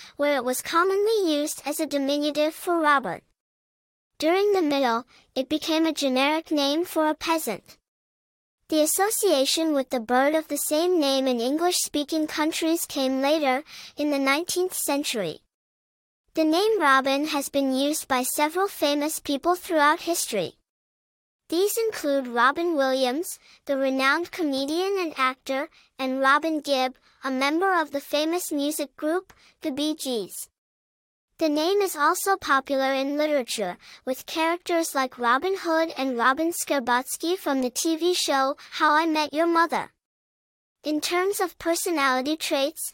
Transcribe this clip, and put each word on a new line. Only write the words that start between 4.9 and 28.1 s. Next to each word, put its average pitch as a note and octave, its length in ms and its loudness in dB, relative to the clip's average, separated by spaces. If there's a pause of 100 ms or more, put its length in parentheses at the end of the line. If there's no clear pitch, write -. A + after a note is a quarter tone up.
it C4 120 -2
became D#4+ 380 0
a D#4+ 80 0
generic C#4 560 0
name D4 360 0
for D#4 220 0
a D#4 60 2
peasant. D#4+ 640 -4 (920)
The D#4 120 4
association D#4+ 920 2
with C4+ 160 -2
the C4 80 -2
bird B3+ 340 2
of D#4 140 0
the D4 100 -4
same E4+ 420 2
name C4+ 280 2
in B3 120 0
English-speaking D#4 840 0
countries D#4+ 640 -2
came C4 340 -2
later, C#4 420 2 (320)
in D4 140 -2
the C#4+ 80 0
nineteenth D#4 560 0
century. C4 680 -4 (920)
The D#4+ 120 2
name F#4+ 360 2
Robin C#4 460 4
has D4 220 -4
been C4+ 260 0
used C#4+ 320 -2
by B3+ 160 0
several D#4 440 0
famous D4 520 -2
people D4 340 0
throughout D#4+ 460 2
history. A3+ 540 -4 (960)
These G4 280 0
include D4+ 480 0
Robin C#4 500 0
Williams, C4 640 0 (300)
the C#4 100 -2
renowned C4+ 540 0
comedian D#4+ 640 -2
and E4+ 180 -4
actor, C4+ 540 -4 (300)
and C4 200 -2
Robin D4 420 2
Gibb, C4 340 0 (280)
a C4 60 -2
member D#4 500 2
of D4+ 120 -2
the C#4 100 -4
famous D#4+ 500 -2